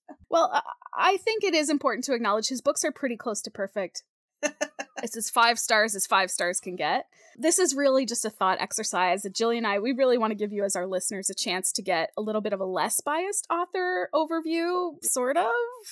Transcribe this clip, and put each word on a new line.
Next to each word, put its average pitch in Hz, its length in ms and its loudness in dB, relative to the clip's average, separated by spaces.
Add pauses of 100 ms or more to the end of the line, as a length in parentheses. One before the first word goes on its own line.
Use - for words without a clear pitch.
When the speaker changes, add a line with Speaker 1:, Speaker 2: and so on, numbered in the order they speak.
(280)
Speaker 1:
Well, - 240 4
I, 285 80 2 (340)
I 370 220 4
think 440 260 -2
it 381 120 2
is 302 160 2
important 254 340 0
to 277 80 0
acknowledge 220 360 0
his 254 120 -4
books 294 240 0
are 302 80 0
pretty 240 240 -4
close 220 240 -4
to - 100 -12
perfect. 196 520 -6 (400)
Speaker 2:
<laughs> 294 100 -2 (480)
Speaker 1:
It's 226 160 -6
as 220 140 -4
five 233 300 4
stars 220 340 2
as 196 120 -2
five 190 220 2
stars 180 300 -2
can 180 160 -6
get. 175 320 0 (300)
This 320 240 2
is 277 160 2
really 269 280 4
just 226 200 -4
a 214 60 -2
thought 185 300 2
exercise. 190 720 0
Jill 226 180 0
and 233 140 0
I, 202 140 0
we 240 140 0
really 254 260 4
wanna 220 160 2
give 208 180 -4
you 202 120 0
as 196 100 0
our 185 140 -2
listeners 190 420 -2
a 185 40 -6
chance 190 380 -2
to 220 100 -4
get 170 360 0
a - 20 -4
little 214 200 -2
bit 202 120 -2
of 190 80 -4
a 196 40 0
less 185 360 0
biased 359 480 -2
author 359 640 -2
overview, 330 920 0
sort 262 320 0
of. 359 100 2 (460)